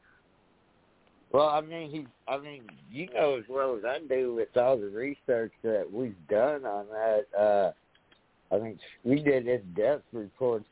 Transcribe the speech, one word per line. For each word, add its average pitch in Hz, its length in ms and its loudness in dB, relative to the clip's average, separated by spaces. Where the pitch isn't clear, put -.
Well, 151 180 4
I 151 120 0
mean, 160 300 -12
he, 151 160 -10
I 131 120 -4
mean, 143 240 -16
you 160 240 -10
know 151 220 2
as 117 140 -8
well 131 280 -2
as 101 80 -10
I 135 220 -4
do 127 260 0
with 113 220 -2
all 127 220 4
the 104 100 -4
research 117 640 -4
that 107 300 0
we've 110 240 -6
done 131 360 2
on 101 220 -6
that. 107 380 0
Uh, 101 340 4
I 101 40 6
mean, 110 200 -8
we 135 180 2
did 135 260 4
in-depth 117 640 0
reports 113 580 -2